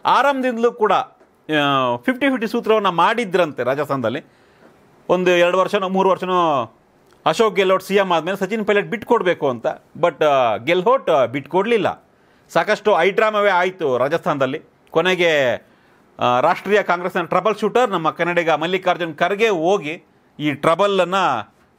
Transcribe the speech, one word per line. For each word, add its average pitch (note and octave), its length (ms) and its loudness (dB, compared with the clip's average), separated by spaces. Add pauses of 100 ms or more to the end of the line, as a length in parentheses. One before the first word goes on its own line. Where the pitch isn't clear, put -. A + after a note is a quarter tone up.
ಆರಂಭದಿಂದಲೂ A#3+ 680 0
ಕೂಡ, G#3 200 0
ಆ, C#3 1040 -2
ಫಿಫ್ಟಿ B3+ 340 -2
ಫಿಫ್ಟಿ A#3 160 -2
ಸೂತ್ರವನ್ನ G#3+ 420 0
ಮಾಡಿದ್ರಂತೆ F3+ 760 0
ರಾಜಸ್ಥಾನದಲ್ಲಿ. C3+ 600 -2 (840)
ಒಂದು F3+ 220 2
ಎರಡು F3 280 4
ವರ್ಷನೋ F#3+ 300 0
ಮೂರು F#3+ 220 2
ವರ್ಷನೋ F3 640 0 (540)
ಅಶೋಕ್ F#3 300 0
ಗೆಹ್ಲೋಟ್ F#3+ 260 2
ಸಿ F#3+ 120 -4
ಎಂ G3 180 0
ಆದ್ಮೇಲೆ E3+ 240 0
ಸಚಿನ್ G3 300 -4
ಪೈಲಟ್ G3+ 200 0
ಬಿಟ್ಕೊಡ್ಬೇಕು F3+ 640 0
ಅಂತ. A#2+ 160 -6 (340)
But, E3 240 0
ಆ, B2+ 320 2
ಗೆಹ್ಲೋಟ್, F3+ 540 0
ಆ, C#3+ 140 4
ಬಿಟ್ಕೊಡ್ಲಿಲ್ಲ. D3+ 840 -2 (420)
ಸಾಕಷ್ಟು F#3 520 0
ಐ F#3 100 2
ಡ್ರಾಮಾವೇ G#3 400 2
ಆಯ್ತು F3+ 480 0
ರಾಜಸ್ಥಾನದಲ್ಲಿ. C#3+ 640 -2 (280)
ಕೊನೆಗೆ, D#3+ 640 2 (640)
ಆ, B2 200 2
ರಾಷ್ಟ್ರೀಯ F#3 420 0
ಕಾಂಗ್ರೆಸ್ನ F3+ 400 -4
ಟ್ರಬಲ್ F3+ 340 -2
ಶೂಟರ್ A#3 340 0
ನಮ್ಮ E3 200 -2
ಕನ್ನಡಿಗ E3+ 400 -2
ಮಲ್ಲಿಕಾರ್ಜುನ್ E3+ 640 -2
ಖರ್ಗೆ G3 340 0
ಹೋಗಿ F3 540 -2 (360)
ಈ D3+ 160 -2
ಟ್ರಬಲನ್ನು F3 1000 0 (240)